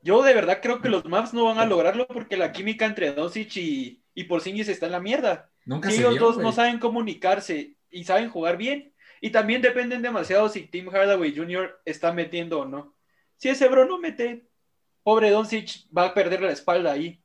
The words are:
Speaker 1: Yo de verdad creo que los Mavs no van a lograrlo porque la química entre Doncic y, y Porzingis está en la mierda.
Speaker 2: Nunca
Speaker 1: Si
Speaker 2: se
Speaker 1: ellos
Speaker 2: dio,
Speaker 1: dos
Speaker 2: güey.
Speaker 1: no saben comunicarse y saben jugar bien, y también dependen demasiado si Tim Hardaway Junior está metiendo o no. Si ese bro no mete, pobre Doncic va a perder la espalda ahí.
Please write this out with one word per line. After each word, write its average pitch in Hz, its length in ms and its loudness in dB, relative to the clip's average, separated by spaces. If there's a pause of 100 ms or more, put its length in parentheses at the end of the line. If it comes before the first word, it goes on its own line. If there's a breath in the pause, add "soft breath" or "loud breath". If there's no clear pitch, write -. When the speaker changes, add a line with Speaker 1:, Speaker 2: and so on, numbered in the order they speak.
Speaker 1:
Yo 214 200 4
de 269 100 8
verdad 190 280 4
creo 240 200 -2
que 247 80 -2
los 185 160 0
Mavs 214 280 -2
no 233 120 2
van 220 140 2
a 226 60 4
lograrlo 202 420 2
porque 220 300 -8
la 170 140 0
química 214 340 -4
entre 196 280 -2
Doncic 175 440 -6
y, 143 440 -6 (140)
y 180 100 -10
Porzingis 190 440 -4
está 175 180 -4
en 170 60 -6
la 180 60 -4
mierda. 220 500 -2 (160)
Speaker 2:
Nunca 165 240 -4
Speaker 1:
Si 214 80 2
Speaker 2:
se 240 40 2
Speaker 1:
ellos 247 120 4
Speaker 2:
dio, - 80 0
Speaker 1:
dos 233 140 4
Speaker 2:
güey. 226 100 -2
Speaker 1:
no 226 60 0
saben 233 280 0
comunicarse 202 960 -2 (140)
y 180 140 -16
saben 208 260 0
jugar 175 280 -4
bien, 269 360 -8 (260 soft breath)
y 220 120 -8
también 226 300 2
dependen 240 400 0
demasiado 208 480 0
si 208 120 -8
Tim 180 280 -12
Hardaway 190 460 2
Junior 180 500 -6
está 165 280 -2
metiendo 170 480 -4
o 135 40 -6
no. 139 300 -14 (420)
Si 254 120 -4
ese 269 180 4
bro 262 180 8
no 359 140 -2
mete, 240 460 -6 (580)
pobre 220 280 6
Doncic 214 640 -2
va 180 100 4
a 180 80 -2
perder 185 280 2
la 185 100 0
espalda 175 400 0
ahí. 160 340 -6